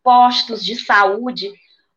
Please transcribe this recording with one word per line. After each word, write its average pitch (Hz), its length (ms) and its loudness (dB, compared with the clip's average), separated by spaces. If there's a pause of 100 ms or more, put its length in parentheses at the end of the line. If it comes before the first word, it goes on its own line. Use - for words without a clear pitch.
postos 247 600 2
de 202 100 -8
saúde, 202 800 -2 (440)